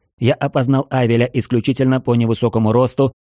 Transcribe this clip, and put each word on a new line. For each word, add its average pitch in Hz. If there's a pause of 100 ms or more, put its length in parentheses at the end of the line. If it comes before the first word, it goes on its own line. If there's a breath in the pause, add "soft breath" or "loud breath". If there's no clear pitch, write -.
(180)
Я 120
опознал 135
Авеля 120
исключительно 131
по 120
невысокому 113
росту 127 (160)